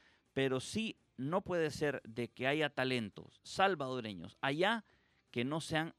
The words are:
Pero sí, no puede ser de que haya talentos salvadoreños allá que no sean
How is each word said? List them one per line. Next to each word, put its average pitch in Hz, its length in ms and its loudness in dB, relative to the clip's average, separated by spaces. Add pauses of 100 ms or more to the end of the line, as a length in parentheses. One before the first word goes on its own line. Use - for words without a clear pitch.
(340)
Pero 131 260 4
sí, 214 380 -4 (180)
no 160 260 0
puede 165 280 0
ser 143 340 0
de 113 260 -6
que 127 180 -4
haya 147 240 2
talentos 127 720 -2
salvadoreños 127 1000 -2
allá 180 420 2 (480)
que 120 120 0
no 147 160 0
sean 151 400 -2